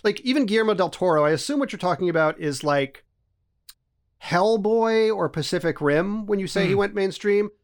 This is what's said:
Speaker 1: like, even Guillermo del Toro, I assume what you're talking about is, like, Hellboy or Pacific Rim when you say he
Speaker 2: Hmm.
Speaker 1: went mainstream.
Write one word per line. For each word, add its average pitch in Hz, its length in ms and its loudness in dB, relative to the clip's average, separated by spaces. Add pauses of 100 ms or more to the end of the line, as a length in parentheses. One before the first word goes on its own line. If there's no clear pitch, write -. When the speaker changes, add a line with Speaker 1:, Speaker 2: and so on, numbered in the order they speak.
Speaker 1:
like, 208 180 0
even 262 240 0
Guillermo 214 300 2
del 175 160 0
Toro, 156 340 2
I 151 60 2
assume 277 280 -2
what 277 120 -2
you're 202 80 -12
talking 180 300 -2
about 160 300 0
is, 147 240 -4
like, 143 400 -2 (1200)
Hellboy 220 920 2
or 175 140 -2
Pacific 160 520 -4
Rim 190 460 0
when 208 120 0
you 196 80 -4
say 196 200 0
he 190 60 2
Speaker 2:
Hmm. 196 60 2
Speaker 1:
went 202 140 -2
mainstream. 202 560 0 (140)